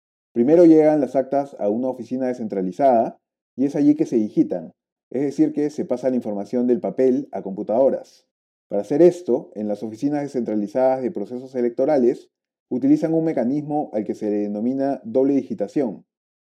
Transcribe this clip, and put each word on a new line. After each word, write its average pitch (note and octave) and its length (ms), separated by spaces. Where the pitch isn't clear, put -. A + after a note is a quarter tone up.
Primero D3+ 320
llegan D#3 360
las B2+ 160
actas C#3 420
a G#2 100
una A#2+ 200
oficina B2+ 400
descentralizada A#2+ 920
y B2+ 80
es C#3+ 120
allí D3 200
que D#3 100
se C#3+ 100
digitan, G2+ 560
es B2+ 120
decir, D3+ 300
que D3 180
se A#2+ 140
pasa B2 240
la C3 80
información A#2+ 500
del B2 140
papel C3 520
a G2 100
computadoras. G#2 840
Para G2+ 140
hacer C#3+ 200
esto, E3+ 540
en G#2+ 100
las G#2 160
oficinas C#3+ 400
descentralizadas B2+ 800
de A#2 80
procesos B2 460
electorales, B2+ 760
utilizan D3+ 460
un D#3+ 100
mecanismo D3 680
al G#2+ 120
que A2 100
se G#2+ 160
le G#2 80
denomina A#2+ 640
doble C3 300
digitación, A#2 720